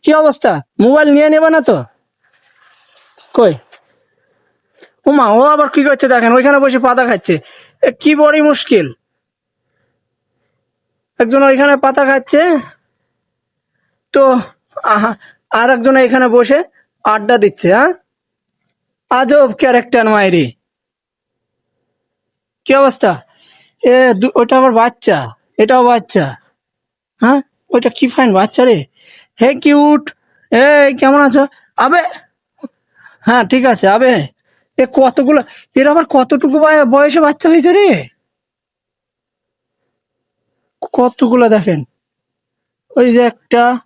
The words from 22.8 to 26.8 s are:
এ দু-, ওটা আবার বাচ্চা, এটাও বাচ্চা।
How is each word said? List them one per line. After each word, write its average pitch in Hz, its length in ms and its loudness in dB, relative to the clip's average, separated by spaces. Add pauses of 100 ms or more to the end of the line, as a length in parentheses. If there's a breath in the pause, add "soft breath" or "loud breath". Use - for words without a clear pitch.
এ 247 120 2 (180)
দু-, 202 220 -2
ওটা 233 220 0
আবার 262 140 2
বাচ্চা, 226 460 -2 (400)
এটাও 247 260 2
বাচ্চা। 233 420 -2 (960)